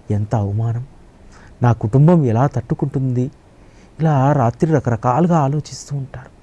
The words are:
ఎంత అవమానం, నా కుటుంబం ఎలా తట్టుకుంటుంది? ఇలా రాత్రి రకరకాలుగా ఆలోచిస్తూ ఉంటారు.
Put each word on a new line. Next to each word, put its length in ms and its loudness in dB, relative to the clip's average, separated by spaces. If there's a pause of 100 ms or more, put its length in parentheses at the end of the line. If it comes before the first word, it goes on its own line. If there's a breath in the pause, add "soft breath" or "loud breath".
(100)
ఎంత 260 -2
అవమానం, 480 -2 (800 loud breath)
నా 100 4
కుటుంబం 520 4
ఎలా 220 2
తట్టుకుంటుంది? 840 -4 (720 soft breath)
ఇలా 320 2
రాత్రి 400 0
రకరకాలుగా 680 0
ఆలోచిస్తూ 580 -4
ఉంటారు. 340 -12 (120)